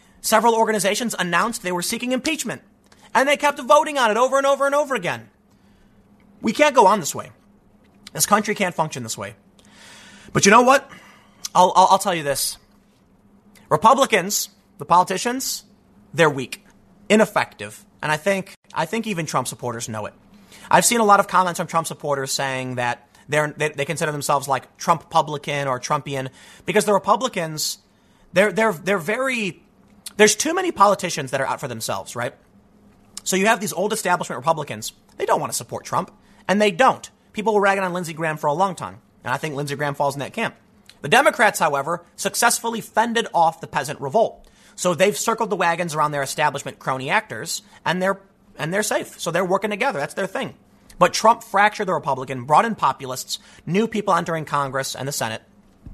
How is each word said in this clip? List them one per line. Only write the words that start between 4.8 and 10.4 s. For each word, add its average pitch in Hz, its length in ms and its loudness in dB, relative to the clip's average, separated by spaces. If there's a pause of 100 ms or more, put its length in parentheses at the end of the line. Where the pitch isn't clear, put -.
again. 143 360 -6 (1120)
We 220 120 -2
can't 294 200 4
go 240 140 8
on 208 120 6
this 143 140 -6
way. - 180 -12 (840)
This 156 120 -2
country 208 300 0
can't 180 180 -2
function 151 300 -4
this 113 140 -10
way. 98 180 -10 (960)
But - 140 2